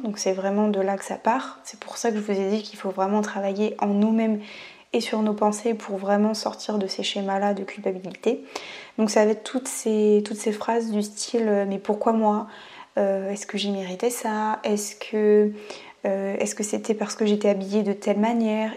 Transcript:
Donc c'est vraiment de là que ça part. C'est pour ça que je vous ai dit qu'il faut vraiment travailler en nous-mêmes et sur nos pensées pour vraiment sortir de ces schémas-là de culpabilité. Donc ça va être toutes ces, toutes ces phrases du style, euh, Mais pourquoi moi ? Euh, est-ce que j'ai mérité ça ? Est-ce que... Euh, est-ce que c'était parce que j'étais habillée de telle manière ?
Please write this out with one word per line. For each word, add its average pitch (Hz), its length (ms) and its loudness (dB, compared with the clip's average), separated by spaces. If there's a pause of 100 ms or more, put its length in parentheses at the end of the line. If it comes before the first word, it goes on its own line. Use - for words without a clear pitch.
Donc 208 160 -4
c'est 190 140 2
vraiment 196 340 2
de 202 120 2
là 196 180 0
que 196 60 -12
ça - 120 -8
part. - 480 -2
C'est - 160 -16
pour - 180 -12
ça 233 140 0
que 214 60 -2
je 208 40 -2
vous 208 180 -2
ai 196 120 0
dit 214 100 0
qu'il - 160 -14
faut 190 140 -6
vraiment 196 300 2
travailler 208 580 -2
en 208 80 2
nous-mêmes 220 520 4 (540)
et 233 80 2
sur 220 220 -2
nos 214 100 2
pensées 214 400 2
pour 214 240 -6
vraiment 208 380 2
sortir 214 420 -4
de 196 80 0
ces 196 160 -6
schémas-là 202 540 0
de 202 80 -6
culpabilité. 196 840 -4 (540)
Donc 214 100 4
ça 214 160 6
va 214 60 6
être 214 120 -4
toutes 262 240 -6
ces, 214 560 4
toutes 208 140 -6
ces 220 140 -2
phrases 226 400 -2
du 208 100 2
style, 220 460 -2
euh, 202 200 4
Mais 196 120 -2
pourquoi 208 340 0
moi ? 220 320 2 (540)
Euh, 196 320 0
est-ce 202 160 -8
que 208 100 -6
j'ai 202 140 -2
mérité 190 400 -4
ça ? 214 520 -2
Est-ce 208 320 -2
que... 208 580 4 (520)
Euh, 196 320 0
est-ce 208 180 -2
que 214 80 -4
c'était 208 320 -2
parce 208 200 -4
que 220 100 0
j'étais 208 240 4
habillée 202 340 2
de 196 100 0
telle 202 260 0
manière ? 220 580 2